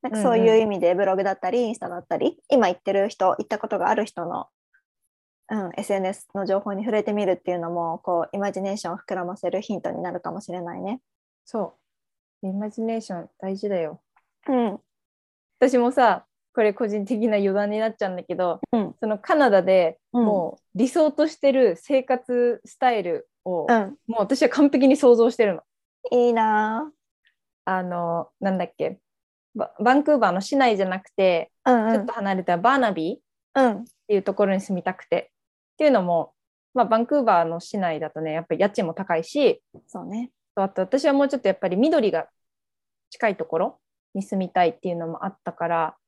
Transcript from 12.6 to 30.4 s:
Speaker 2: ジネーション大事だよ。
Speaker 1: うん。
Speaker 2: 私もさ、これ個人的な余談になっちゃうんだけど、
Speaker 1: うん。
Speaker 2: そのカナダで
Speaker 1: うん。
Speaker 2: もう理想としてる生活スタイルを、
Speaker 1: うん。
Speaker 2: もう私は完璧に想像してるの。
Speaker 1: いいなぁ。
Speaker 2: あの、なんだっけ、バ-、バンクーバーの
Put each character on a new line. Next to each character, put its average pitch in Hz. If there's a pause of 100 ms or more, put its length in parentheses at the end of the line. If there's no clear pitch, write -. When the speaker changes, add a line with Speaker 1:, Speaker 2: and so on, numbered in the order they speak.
Speaker 2:
ジ 226
ネ 226
ー -
シ 214
ョ 170
ン -
大 196
事 208
だ 190
よ。 160 (460)
Speaker 1:
う 285
ん。 233 (800)
Speaker 2:
私 254
も 240
さ、 220 (280)
こ 240
れ 208
個 220
人 208
的 226
な 214
余 196
談 208
に 208
な 220
っ 220
ち -
ゃ 196
う 185
ん 180
だ 180
け 180
ど、 180 (120)
Speaker 1:
う 240
ん。 202
Speaker 2:
そ 233
の 214
カ 330
ナ 269
ダ 196
で 180 (120)
Speaker 1:
う 240
ん。 233
Speaker 2:
も 196 (160)
う 180
理 247
想 302
と 302
し -
て 277
る 240
生 262
活 247
ス -
タ 254
イ 214
ル 170 (160)
を、 175
Speaker 1:
う -
ん。 202 (120)
Speaker 2:
も 226
う -
私 247
は 294
完 285
璧 277
に 277
想 247
像 233
し 233
て 220
る 190
の。 160 (480)
Speaker 1:
い 240
い -
な 220
ぁ。 - (720)
Speaker 2:
あ 185
の、 175 (100)
な 196
ん 190
だ 180
っ 175
け、 - (560)
バ-、 -
バ 240
ン 294
ク 294
ー 294
バ 220
ー -
の 185